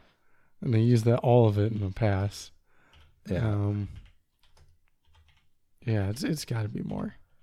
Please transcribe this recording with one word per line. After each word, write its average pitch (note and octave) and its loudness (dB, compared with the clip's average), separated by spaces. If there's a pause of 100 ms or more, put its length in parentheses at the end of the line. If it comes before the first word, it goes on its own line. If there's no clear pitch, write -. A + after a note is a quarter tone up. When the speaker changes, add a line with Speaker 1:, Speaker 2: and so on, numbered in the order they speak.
(600)
Speaker 1:
And C3+ -2
they A2+ 4
use A#2 4
that, A#2 4
all A#2+ 6
of G2+ 2
it G#2+ 0
in G#2 -4
the G2 -4
pass. G2 -2 (760)
Speaker 2:
Yeah. F2+ -2
Speaker 1:
Um, G#2 -2 (2000)
yeah, G#2+ -2
it's, A2+ -6
it's F#3 -4
gotta A2 -6
be - -8
more. - -8 (260)